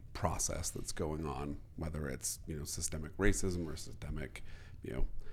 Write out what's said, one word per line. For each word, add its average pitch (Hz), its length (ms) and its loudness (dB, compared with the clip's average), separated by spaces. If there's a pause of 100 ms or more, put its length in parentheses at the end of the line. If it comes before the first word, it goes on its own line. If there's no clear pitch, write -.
(140)
process - 560 2
that's - 220 -6
going 78 340 0
on, 71 320 -2 (180)
whether 78 320 -2
it's, - 380 -4
you 82 100 -4
know, 73 100 -4
systemic 80 520 -4
racism 95 480 6
or 76 100 -4
systemic, - 680 -4 (400)
you - 100 -4
know, - 120 6 (280)